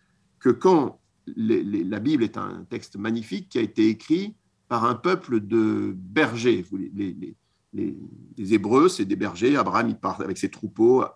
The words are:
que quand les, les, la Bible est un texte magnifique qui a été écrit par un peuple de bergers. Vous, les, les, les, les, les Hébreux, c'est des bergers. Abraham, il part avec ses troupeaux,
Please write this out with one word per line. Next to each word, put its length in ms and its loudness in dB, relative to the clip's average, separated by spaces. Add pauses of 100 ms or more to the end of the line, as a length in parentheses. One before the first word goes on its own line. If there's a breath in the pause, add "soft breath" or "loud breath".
(400)
que 100 4
quand 500 2 (360)
les, 280 0
les, 200 -4
la 160 -4
Bible 240 2
est 140 -4
un 320 -10
texte 260 -12
magnifique 540 -6
qui 80 -4
a 40 2
été 280 2
écrit 460 -2 (320)
par 180 -2
un 100 2
peuple 440 -2
de 560 0
bergers. 720 0
Vous, 80 -8
les, 160 -8
les, 200 -6
les, 220 -14 (380)
les, 240 -6 (400)
les 160 0
Hébreux, 360 4
c'est 160 -2
des 100 -2
bergers. 400 0
Abraham, 340 0
il 80 -4
part 240 -6
avec 160 -6
ses 120 -4
troupeaux, 540 4 (120)